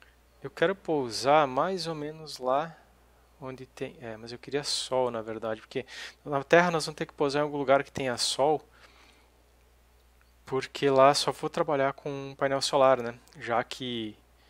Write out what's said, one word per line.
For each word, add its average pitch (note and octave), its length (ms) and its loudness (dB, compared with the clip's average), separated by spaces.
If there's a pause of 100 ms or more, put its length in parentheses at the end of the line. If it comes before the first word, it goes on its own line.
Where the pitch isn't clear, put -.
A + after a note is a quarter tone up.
(440)
Eu C#3 80 -12
quero F3 240 0
pousar C#3 720 2
mais D#3+ 400 -2
ou E3 80 -6
menos D3+ 420 -12
lá C#3+ 400 -2 (640)
onde C3 240 -14
tem, - 340 -12
é, A2+ 160 -12
mas A2+ 160 -16
eu A#2+ 80 -16
queria C#3 240 -6
sol, B2+ 480 -2
na A#2 100 -6
verdade, A2 400 -6
porque - 240 -8 (380)
na C#3 200 -4
Terra F3 280 6
nós D#3 140 -2
vamos D#3 120 -10
ter E3 80 -4
que - 80 -20
pousar D3 280 0
em - 20 2
algum D3 140 -4
lugar C3+ 260 4
que - 80 -12
tenha B2+ 260 -4
sol, C#3+ 440 0 (1800)
porque C3+ 440 -2
lá C3+ 240 8
só C#3 180 -2
vou D#3 180 -8
trabalhar C#3 440 -2
com C#3 440 -12
painel C3+ 240 -2
solar, C3 420 4
né? A#2+ 160 -10 (180)
Já A#2+ 260 -2
que A#2 540 -8 (320)